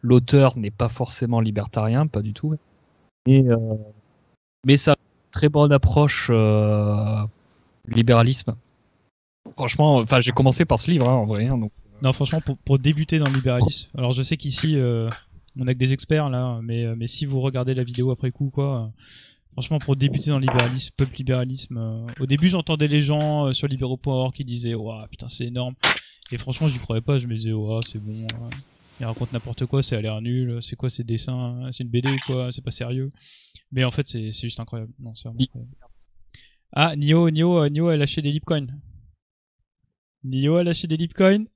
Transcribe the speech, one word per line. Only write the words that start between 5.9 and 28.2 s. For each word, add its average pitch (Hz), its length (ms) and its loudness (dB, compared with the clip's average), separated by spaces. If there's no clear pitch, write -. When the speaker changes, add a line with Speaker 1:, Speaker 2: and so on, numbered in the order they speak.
Speaker 1:
euh, 107 960 2
libéralisme. 117 680 4
Franchement, 147 440 4
enfin, 120 240 4
j'ai 123 100 0
commencé 135 340 4
par 123 140 2
ce - 120 -2
livre, 135 160 4
hein, 127 60 4
en 120 120 2
vrai, 107 220 -2
hein, 131 100 0
donc, 107 140 -4
euh. - 320 -20
Speaker 2:
Non, 131 100 4
franchement, 156 280 -2
pour, 139 160 -6
pour 139 200 0
débuter 151 420 0
dans 147 100 2
le 135 40 0
libéralisme, 123 640 0
alors 123 160 0
je 127 80 -2
sais 143 160 -2
qu'ici, 151 380 -2
euh, 117 340 0
on 127 100 -4
a 127 60 0
que 123 60 -4
des 131 140 2
experts, 151 360 -2
là, 123 320 -4
mais, 117 240 -4
euh, 113 100 -4
mais 117 120 -8
si - 180 -4
vous 135 140 -2
regardez 127 340 -2
la 127 100 0
vidéo 123 280 -2
après 127 200 -4
coup, 139 200 -4
quoi, 139 320 -4
euh, 110 180 -12
franchement, 143 260 -4
pour 139 160 0
débuter 135 340 0
dans 143 100 2
le 135 60 -2
libéralisme, 123 520 0
pulp 135 180 0
libéralisme, 127 600 -4
euh, 113 280 -8
au 131 80 -4
début, 147 220 2
j'entendais 160 380 0
les 147 140 4
gens, 151 460 0
euh, 131 60 0
sur - 140 -2
libéraux 131 300 -4
point 139 160 -4
org 127 220 -2
qui 127 100 -10
disaient, « 120 300 -6
Ouah, 110 340 -10
putain, 120 200 -16
c'est - 160 -4
énorme. » 123 280 -6
Et 127 60 -6
franchement, 135 300 -2
j'y 127 120 0
croyais 113 220 -4
pas, 139 160 0
je 123 100 -4
me 117 80 -6
disais, « 110 180 -4
Ouah, 107 280 -4
c'est - 180 -6
bon, 107 140 -10